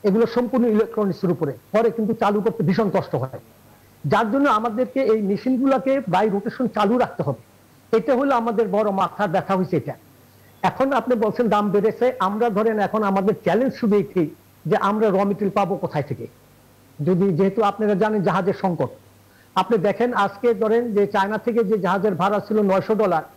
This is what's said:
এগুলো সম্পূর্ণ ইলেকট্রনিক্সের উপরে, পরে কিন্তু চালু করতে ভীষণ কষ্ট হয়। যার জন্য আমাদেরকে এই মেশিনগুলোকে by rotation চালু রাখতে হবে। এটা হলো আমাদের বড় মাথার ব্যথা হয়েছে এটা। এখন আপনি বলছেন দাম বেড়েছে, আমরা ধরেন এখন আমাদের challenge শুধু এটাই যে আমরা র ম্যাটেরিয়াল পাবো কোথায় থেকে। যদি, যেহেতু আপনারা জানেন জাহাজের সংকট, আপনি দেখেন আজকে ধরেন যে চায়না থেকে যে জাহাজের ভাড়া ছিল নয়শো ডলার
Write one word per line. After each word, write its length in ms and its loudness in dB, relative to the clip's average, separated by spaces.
এগুলো 220 4
সম্পূর্ণ 400 0
ইলেকট্রনিক্সের 640 0
উপরে, 220 -2
পরে 200 2
কিন্তু 220 -2
চালু 280 0
করতে 220 -2
ভীষণ 300 2
কষ্ট 220 -2
হয়। 240 -6
যার 260 2
জন্য 180 2
আমাদেরকে 520 0
এই 200 2
মেশিনগুলোকে 760 0
by 300 0
rotation 380 -4
চালু 300 0
রাখতে 260 -2
হবে। 320 -6
এটা 180 2
হলো 200 2
আমাদের 320 0
বড় 240 0
মাথার 380 -2
ব্যথা 260 0
হয়েছে 220 0
এটা। 160 -4
এখন 320 0
আপনি 220 0
বলছেন 320 0
দাম 220 2
বেড়েছে, 500 2
আমরা 300 0
ধরেন 300 0
এখন 240 0
আমাদের 400 0
challenge 300 2
শুধু 220 0
এটাই 340 0
যে 120 2
আমরা 320 0
র 20 2
ম্যাটেরিয়াল 380 0
পাবো 280 -2
কোথায় 260 -4
থেকে। 240 -10
যদি, 280 2
যেহেতু 300 0
আপনারা 320 0
জানেন 280 0
জাহাজের 300 0
সংকট, 360 -2
আপনি 220 0
দেখেন 360 0
আজকে 400 0
ধরেন 400 0
যে 140 2
চায়না 300 0
থেকে 260 0
যে 140 0
জাহাজের 380 0
ভাড়া 240 0
ছিল 220 0
নয়শো 340 2
ডলার 280 0